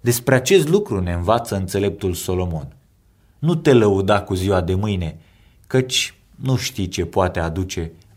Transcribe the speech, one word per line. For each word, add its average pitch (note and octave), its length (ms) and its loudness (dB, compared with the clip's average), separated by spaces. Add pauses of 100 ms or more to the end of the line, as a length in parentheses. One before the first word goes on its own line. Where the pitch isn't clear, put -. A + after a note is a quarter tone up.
Despre - 340 2
acest D#3 340 4
lucru F3 320 0
ne F2 120 -2
învață G#2 440 0
înțeleptul G2 580 -2
Solomon: F2 600 -4 (640)
„Nu E3 160 0
te D#3+ 180 4
lăuda G2+ 480 4
cu G2 140 -6
ziua F#2 260 0
de F2 140 -2
mâine, F#2+ 440 -2 (480)
căci - 480 -2 (280)
nu C3 140 0
știi G2 320 -6
ce F2 160 -4
poate F2+ 360 -2
aduce E2+ 520 -6 (240)